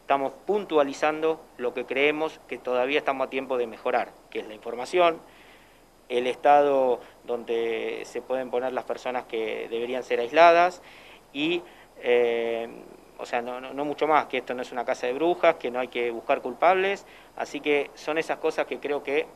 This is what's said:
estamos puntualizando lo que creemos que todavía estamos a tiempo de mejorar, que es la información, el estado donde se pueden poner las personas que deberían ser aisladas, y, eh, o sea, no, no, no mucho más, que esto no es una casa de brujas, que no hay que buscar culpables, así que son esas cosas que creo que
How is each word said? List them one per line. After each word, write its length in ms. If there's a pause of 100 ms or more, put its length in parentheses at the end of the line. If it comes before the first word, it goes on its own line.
estamos 320 (140)
puntualizando 920 (180)
lo 160
que 100
creemos 640
que 120
todavía 420
estamos 260
a 40
tiempo 280
de 80
mejorar, 460 (180)
que 80
es 80
la 80
información, 680 (880)
el 200
estado 720 (240)
donde 800
se 180
pueden 280
poner 220
las 120
personas 400
que 440
deberían 360
ser 160
aisladas, 600 (520)
y, 320 (360)
eh, 680 (500)
o 80
sea, 160
no, 180
no, 140
no 100
mucho 220
más, 200
que 120
esto 160
no 80
es 80
una 140
casa 240
de 60
brujas, 420
que 120
no 120
hay 80
que 240
buscar 300
culpables, 640 (300)
así 240
que 360
son 240
esas 200
cosas 280
que 120
creo 240
que 340